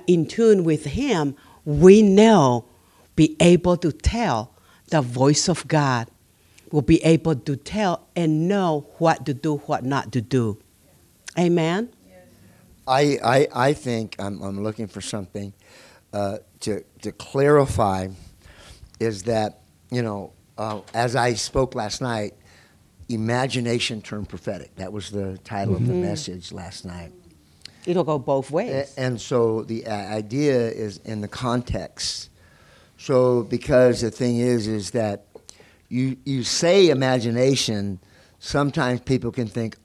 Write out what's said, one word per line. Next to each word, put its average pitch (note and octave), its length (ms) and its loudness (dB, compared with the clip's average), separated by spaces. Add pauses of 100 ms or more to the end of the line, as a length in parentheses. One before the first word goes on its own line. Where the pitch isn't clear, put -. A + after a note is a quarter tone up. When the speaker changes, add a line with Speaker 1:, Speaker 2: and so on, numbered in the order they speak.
Speaker 1:
in E3+ 200 4
tune G#3+ 360 4
with D#3 220 0
Him, D#3+ 500 -2 (300)
we F3 360 8
know, F#3+ 640 6 (500)
be D#3 240 4
able F3 380 6
to E3 140 -2
tell D#3 640 -2 (360)
the D#3 120 2
voice B2+ 460 2
of D#3 200 -2
God. C3 400 0 (640)
We'll D3+ 100 0
be E3 220 4
able D#3+ 320 4
to C3 200 -6
tell F#3+ 600 -4
and E3 320 0
know F3 400 0 (100)
what D#3+ 300 0
to C#3+ 60 -2
do, D3 240 -4
what B2 260 -4
not C3 300 -4
to B2 80 -2
do. A2+ 380 -2 (800)
Amen? F3 500 0 (1000)
Speaker 2:
I, C#3+ 360 2
I, C3+ 300 4
I C3 200 2
think A2+ 440 -6
I'm, G2+ 240 -8
I'm G2 220 -8
looking G#2+ 240 -6
for G2 140 -12
something, G2+ 520 -10 (600)
uh, G2+ 240 -4 (240)
to, G2+ 220 -6 (180)
to G#2 100 -10
clarify C3 960 2 (920)
is G#2+ 240 -4
that, A2 360 -4 (320)
you B2 100 -2
know, G2+ 300 -6 (260)
uh, G#2+ 220 -6 (140)
as A#2+ 220 -2
I B2 180 2
spoke C3 420 -4
last G#2+ 260 -8
night, A2+ 320 -6 (760)
imagination A#2 920 -4
turned G#2 280 -12
prophetic. F#2 480 -12
That F#2+ 160 -10
was G#2 180 -12
the G2 280 -8
title G2+ 360 -4
of A#2 100 -2
the A#2+ 80 0
Speaker 1:
Mm-hmm. - 80 -2
Speaker 2:
message - 500 -8
last F#2 340 -16
night. F2 260 -14 (720)
Speaker 1:
It'll F3 180 -2
go D3+ 160 -2
both C3+ 320 -4
ways. D3 460 -4
Speaker 2:
A-, - 20 -14
and B2+ 220 -4
so A2+ 420 0
the, A2+ 220 -8
uh, A2 80 -6
idea A2 760 -2
is G#2+ 280 -8
in G#2+ 220 -10
the G#2 60 -8
context. - 1000 -6 (680)
So B2+ 460 2
because B2 580 2
the A2 100 -2
thing A#2+ 280 -2
is, A#2+ 280 0
is G#2 240 -6
that G#2+ 340 -4 (640)
you, C3 360 -4
you C3+ 180 -4
say F3 460 4
imagination, A#2+ 1120 0 (400)
sometimes C3+ 600 -2
people A#2+ 300 -2
can A#2 160 -4
think, A2+ 380 -8